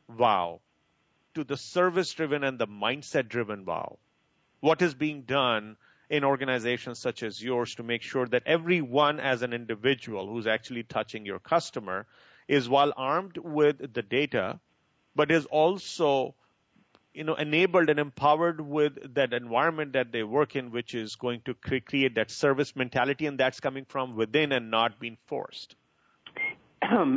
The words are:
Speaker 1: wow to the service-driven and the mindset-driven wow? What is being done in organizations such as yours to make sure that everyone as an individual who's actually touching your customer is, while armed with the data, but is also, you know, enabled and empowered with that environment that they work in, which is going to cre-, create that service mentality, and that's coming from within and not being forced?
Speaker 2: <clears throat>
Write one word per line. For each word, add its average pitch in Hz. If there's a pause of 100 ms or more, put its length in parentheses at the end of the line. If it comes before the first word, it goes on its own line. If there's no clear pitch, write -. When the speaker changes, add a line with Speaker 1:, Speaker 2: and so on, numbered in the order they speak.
Speaker 1:
wow 104 (760)
to 156
the 139
service-driven 170
and 135
the 113
mindset-driven 107
wow? 85 (640)
What 156
is 170
being 143
done 117 (320)
in 147
organizations 127
such 123
as 104
yours 120
to 120
make 117
sure 127
that 120
everyone 151
as 131
an 123
individual 113
who's 110
actually 117
touching 110
your 98
customer 104 (420)
is, 135
while 143
armed 165
with 147
the 123
data, 123 (560)
but 151
is 160
also, 151 (800)
you 151
know, 156
enabled 165
and 147
empowered 151
with 143
that 127
environment 135
that 127
they 113
work 135
in, 123
which 120
is 110
going 120
to 127
cre-, -
create 135
that 110
service 139
mentality, 131
and 139
that's 131
coming 135
from 131
within 127
and 120
not 113
being 117
forced? - (1040)
Speaker 2:
<clears throat> - (320)